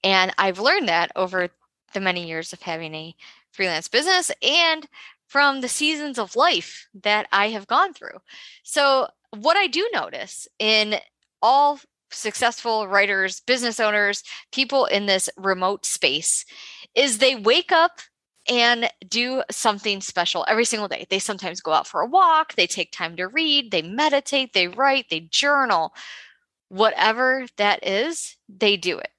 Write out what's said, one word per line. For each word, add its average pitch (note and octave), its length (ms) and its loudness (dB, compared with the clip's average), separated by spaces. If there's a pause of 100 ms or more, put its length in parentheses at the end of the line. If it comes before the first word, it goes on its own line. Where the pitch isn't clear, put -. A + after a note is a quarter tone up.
And F#3+ 340 2
I've F#3+ 220 0
learned D4 280 2
that E3+ 280 0
over F#3 320 -2 (440)
the G3 80 -4
many F3+ 280 -4
years E3 240 -8
of F3+ 100 -18
having D#3+ 320 -8
a D#3+ 220 -14 (340)
freelance E3+ 380 -4
business F4 420 2 (100)
and D#4+ 460 2 (400)
from C#4 340 2
the B3 80 -6
seasons D4 520 -2
of G3 160 -4
life B3+ 500 0 (160)
that G#3 300 0
I G3+ 160 2
have G#3+ 180 -8
gone E4+ 260 2
through. - 280 -18 (420)
So C#4 460 2 (280)
what C#4+ 200 2
I G4+ 100 2
do E4+ 260 -2
notice - 540 -6 (140)
in G#3+ 360 2 (460)
all C#4 380 4 (320)
successful A3 760 -2
writers, G3 540 2
business A#3+ 400 -2
owners, G#3 420 2 (300)
people C4+ 320 0
in G3+ 220 0
this F#3+ 300 0
remote F#3+ 480 -2
space - 600 -2 (500)
is B3+ 240 2
they C4+ 160 4
wake A#3+ 380 2
up F4 260 4 (480)
and A#3+ 440 2 (180)
do B3 420 -2
something G3+ 520 -2
special F3 440 -2
every A3+ 200 2
single G#3+ 200 -4
day. - 220 -8
They F#3+ 100 -2
sometimes F#3+ 440 -8
go D#3 100 -2
out D3 140 2
for - 160 -2
a F#3+ 40 0
walk, D#4+ 480 4
they F3 120 2
take - 260 -6
time E3+ 240 -8
to F3+ 100 -6
read, C#4+ 440 0
they F3+ 100 0
meditate, C#4 720 -2
they F3+ 160 2
write, C4 400 0
they D#3+ 120 -4
journal. A3+ 720 0 (760)
Whatever A3 760 2 (100)
that G3+ 300 0
is, B3 500 -4 (100)
they G3+ 300 0
do E3+ 220 -4
it. - 100 -10 (100)